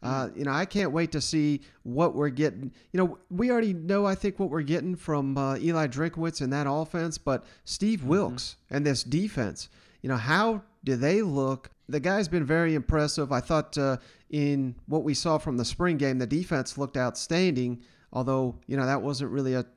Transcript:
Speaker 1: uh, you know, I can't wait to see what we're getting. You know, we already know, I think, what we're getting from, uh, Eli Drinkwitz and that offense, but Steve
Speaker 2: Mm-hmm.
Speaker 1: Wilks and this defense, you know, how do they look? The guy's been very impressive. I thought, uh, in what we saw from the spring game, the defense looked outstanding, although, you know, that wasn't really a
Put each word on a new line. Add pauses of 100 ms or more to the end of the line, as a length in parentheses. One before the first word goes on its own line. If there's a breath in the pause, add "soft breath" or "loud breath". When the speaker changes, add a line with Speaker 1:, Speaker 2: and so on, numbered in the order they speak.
Speaker 1:
uh,
you
know,
I
can't
wait
to
see (240 loud breath)
what
we're
getting. (200 loud breath)
You
know, (120)
we
already
know,
I
think,
what
we're
getting
from,
uh,
Eli
Drinkwitz
and
that
offense,
but (200 loud breath)
Steve
Speaker 2:
Mm-hmm.
Speaker 1:
Wilks (140)
and
this
defense, (340 soft breath)
you
know,
how (200)
do
they
look? (180)
The
guy's
been
very
impressive.
I
thought,
uh, (320 loud breath)
in (120)
what
we
saw
from
the
spring
game,
the
defense
looked
outstanding, (300 loud breath)
although, (100)
you
know,
that
wasn't
really
a (120)